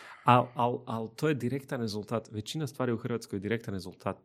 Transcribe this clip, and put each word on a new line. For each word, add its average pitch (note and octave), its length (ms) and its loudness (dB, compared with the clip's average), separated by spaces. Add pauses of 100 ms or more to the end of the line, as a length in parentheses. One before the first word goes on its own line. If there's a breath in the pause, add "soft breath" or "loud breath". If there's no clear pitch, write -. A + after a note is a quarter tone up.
(240 loud breath)
Al, B2 320 8
al, B2 320 2
al A2+ 220 -4
to D3+ 180 -2
je D#3 80 4
direktan B2 460 -4
rezultat. G#2+ 500 -4
Većina C#3 360 -4
stvari B2+ 240 0
u A2+ 60 2
Hrvatskoj A2+ 400 -4
je F#2+ 40 -4
direktan G#2 320 -2
rezultat F#2 520 -4